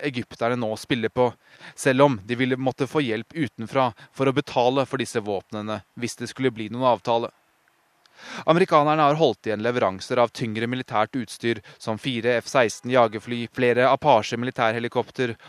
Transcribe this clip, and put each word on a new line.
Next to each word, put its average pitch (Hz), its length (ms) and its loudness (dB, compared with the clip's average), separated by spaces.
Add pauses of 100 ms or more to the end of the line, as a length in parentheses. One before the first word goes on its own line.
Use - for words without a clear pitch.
egypterne 123 480 -4
nå 117 140 -4 (100)
spiller 110 320 -4
på, 123 200 0 (440)
selv 135 300 4
om 127 180 2
de 117 160 -4
ville 131 160 0
måtte 127 320 -2
få 156 160 -2
hjelp 113 300 -6
utenfra 131 560 -2 (260)
for 135 140 0
å 127 60 0
betale 131 520 0
for 127 140 -4
disse 113 180 -6
våpnene 104 640 -6 (180)
hvis 120 220 -8
det 113 100 -8
skulle 127 220 -2
bli 107 160 -10
noen 123 240 0
avtale. 117 380 -2 (1160)
Amerikanerne 156 560 4
har 147 160 4
holdt 120 300 2
igjen 107 160 -2
leveranser 120 560 0
av 117 100 2
tyngre 113 380 -4
militært 123 500 -2
utstyr, 113 400 -4 (160)
som 110 240 -6
fire 120 400 -2
F - 80 -8
seksten 123 460 0
jagerfly, 117 580 2
flere 123 380 4
Apache 127 500 4
militærhelikopter 120 960 -2 (140)